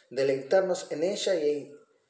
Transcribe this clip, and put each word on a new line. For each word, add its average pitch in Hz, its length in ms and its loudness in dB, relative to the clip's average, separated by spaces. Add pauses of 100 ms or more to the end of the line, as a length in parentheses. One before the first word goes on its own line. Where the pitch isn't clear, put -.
(100)
deleitarnos 139 840 0
en 151 100 -4
ella 196 340 0
y 147 380 -2 (360)